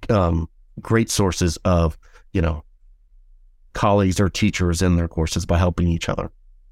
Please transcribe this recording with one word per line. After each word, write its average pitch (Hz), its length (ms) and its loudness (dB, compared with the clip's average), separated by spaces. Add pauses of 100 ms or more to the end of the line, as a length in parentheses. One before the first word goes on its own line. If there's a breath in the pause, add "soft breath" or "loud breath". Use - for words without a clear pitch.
um, 85 400 0 (320)
great 113 280 0
sources 90 560 0
of, 85 320 2 (360 soft breath)
you 95 80 0
know, 78 220 -2 (1080)
colleagues 101 460 2
or 101 80 2
teachers 87 540 0
in 90 140 4
their 85 120 0
courses 82 380 -4
by 85 120 0
helping 87 300 0
each 82 220 -2
other. - 220 -6 (400)